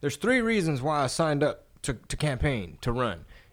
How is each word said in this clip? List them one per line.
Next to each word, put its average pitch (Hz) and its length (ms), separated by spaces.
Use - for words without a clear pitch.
"There's 143 160
three 240 240
reasons 175 400
why 147 220
I 127 40
signed 151 360
up - 220
to, 139 100
to - 240
campaign, 123 640
to 120 100
run, 113 340